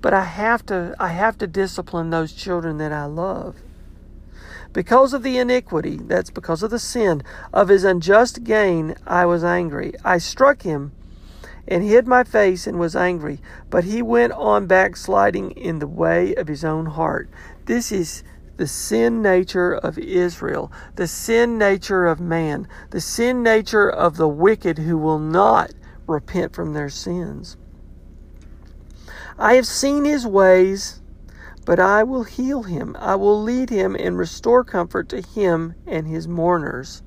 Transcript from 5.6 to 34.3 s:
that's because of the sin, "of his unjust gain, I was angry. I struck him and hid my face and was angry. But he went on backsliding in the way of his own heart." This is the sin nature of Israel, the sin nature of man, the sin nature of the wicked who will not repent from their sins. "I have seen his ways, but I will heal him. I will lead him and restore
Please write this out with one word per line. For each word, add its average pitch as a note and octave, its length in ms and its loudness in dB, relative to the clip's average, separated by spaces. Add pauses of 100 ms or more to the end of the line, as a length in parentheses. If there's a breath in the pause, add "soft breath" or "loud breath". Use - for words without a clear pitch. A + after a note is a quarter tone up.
that's - 320 -2
because E3 340 -6
of G#3+ 80 -4
the A#3 80 -4
sin, F#3 440 -2 (280 loud breath)
"of G3 160 4
his F#3+ 160 6
unjust G3 640 4
gain, F#3+ 500 0 (100)
I F3 200 2
was F3 180 2
angry. F3 500 -2 (120)
I F#3 120 2
struck C4+ 440 2
him C#3+ 320 -6 (760 loud breath)
and F3+ 160 0
hid A3 240 6
my B3+ 160 6
face F#3+ 420 2
and F3+ 140 -6
was E3+ 160 -2
angry. E3+ 460 -2 (280 loud breath)
But F3+ 140 2
he G#3+ 180 -2
went A#3 300 2
on G#3 360 0
backsliding F#3+ 840 2
in E3 280 -6
the C#3+ 80 -6
way E3+ 480 0
of D#3+ 120 -6
his D3+ 160 -8
own D#3+ 220 -4
heart." D#3+ 440 -4 (360 loud breath)
This A#3 260 -2
is F3+ 320 -6 (320 soft breath)
the F3+ 100 -4
sin A3+ 560 -2
nature F#3 520 2
of - 240 -4
Israel, F3 720 -4 (240 loud breath)
the F3 120 -4
sin A#3 500 0
nature G3 500 2
of D#3+ 140 0
man, E3 440 -4 (260 loud breath)
the F3 100 -6
sin A#3+ 420 -2
nature A3 460 4
of E3 260 0
the D#3+ 140 2
wicked E3+ 500 2
who D#3+ 180 -2
will D#3 220 0
not F#3+ 520 2 (360 loud breath)
repent E3+ 460 -4
from D#3+ 200 -8
their D3 160 -6
sins. F3 680 -10 (1800 loud breath)
"I A3 160 4
have B3+ 140 6
seen C#4+ 360 0
his C#4+ 240 0
ways, F#3+ 720 4 (640 loud breath)
but F3 160 2
I G3+ 240 6
will B3+ 200 -2
heal B3+ 400 -4
him. D#3+ 360 -8
I F#3+ 160 -2
will G3+ 260 2
lead B3 280 -2
him F#3+ 260 -2
and F3+ 220 -4
restore A3+ 460 0